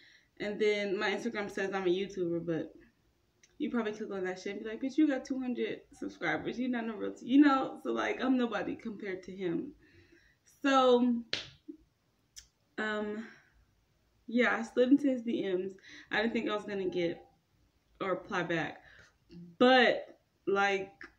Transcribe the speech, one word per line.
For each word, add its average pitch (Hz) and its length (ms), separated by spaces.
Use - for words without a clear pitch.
And 208 180
then 202 400
my 208 120
Instagram 208 400
says 196 240
I'm 190 140
a - 20
YouTuber, 175 560
but 165 260
you 226 140
probably 220 200
click 208 200
on 190 120
that 185 160
shit 202 160
and 214 80
be 220 60
like, 226 120
"Bitch, 262 160
you 311 100
got 262 180
two 262 160
hundred 226 400
subscribers. 165 680
You're 247 120
not 233 160
no 220 100
real 196 180
t-, - 120
you 262 160
know?" 269 420
So, 240 80
like, - 320
I'm 262 140
nobody 226 380
compared 202 480
to 185 120
him. 175 380
So, 247 640
um, 214 480
yeah, 220 280
I 226 80
slid 247 260
into 285 180
his 254 160
D 233 180
Ms. 190 300
I 254 100
didn't 247 120
think 233 160
I 214 60
was 196 100
gonna 196 240
get 175 360
a 196 60
reply 180 360
back. 170 380
But, 247 640
like, 392 460